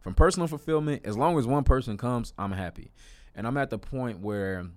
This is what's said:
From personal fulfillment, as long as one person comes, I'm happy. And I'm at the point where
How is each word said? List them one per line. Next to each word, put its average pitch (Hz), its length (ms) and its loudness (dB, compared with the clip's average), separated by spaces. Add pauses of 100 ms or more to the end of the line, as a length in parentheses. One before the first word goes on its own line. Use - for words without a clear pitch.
From 95 140 -8
personal 175 340 6
fulfillment, 151 560 -2
as 104 140 -4
long 160 200 4
as 120 80 2
one 139 160 2
person 123 360 2
comes, 120 400 -4
I'm 98 140 -4
happy. 92 380 -8 (440)
And 101 120 -8
I'm 131 120 -2
at 135 100 0
the 110 100 -6
point 120 420 -6
where 98 440 -4 (120)